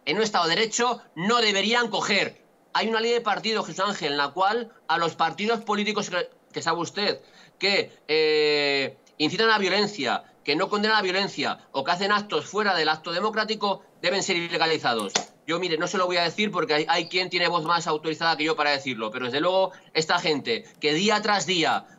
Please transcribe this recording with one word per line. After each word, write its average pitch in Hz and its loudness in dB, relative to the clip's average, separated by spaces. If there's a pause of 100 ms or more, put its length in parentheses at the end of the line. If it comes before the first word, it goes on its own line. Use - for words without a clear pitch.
en 156 -2
un 214 2
Estado 202 0
de 165 2
Derecho, 233 0 (120)
no 220 2
deberían 220 2
coger. 185 0 (320)
Hay 190 0
una 220 0
ley 233 2
de 240 2
partido, 208 0
Jesús 170 -4
Ángel, 196 -2
en 143 -2
la 143 0
cual 214 0 (160)
a 165 2
los 165 0
partidos 196 0
políticos 208 -2
que, 180 -4 (240)
que 147 -8
sabe 170 0
usted, 190 -4 (380)
que, 190 0 (160)
eh, 151 2 (180)
incitan 156 2
a 226 6
la 214 4
violencia, 185 0 (200)
que 143 0
no 190 0
condenan 208 0
la 214 2
violencia 180 -2 (120)
o 139 -2
que 170 0
hacen 196 0
actos 202 -2
fuera 202 0
del 160 2
acto 156 -2
democrático, 208 -2 (180)
deben 185 0
ser 185 0
ilegalizados. 156 0 (340)
Yo, 160 -2
mire, 170 -2
no 175 -2
se 190 -4
lo 185 2
voy 180 0
a 170 2
decir 202 -2
porque 160 -2
hay, 151 0
hay 170 0
quien 180 -2
tiene 175 0
voz 170 0
más 170 0
autorizada 160 0
que 151 -2
yo 156 0
para 147 2
decirlo, 127 -2
pero 123 -6
desde 131 -2
luego 185 2 (240)
esta 160 0
gente 127 0 (160)
que 147 0
día 202 2
tras 208 0
día, 151 0 (120)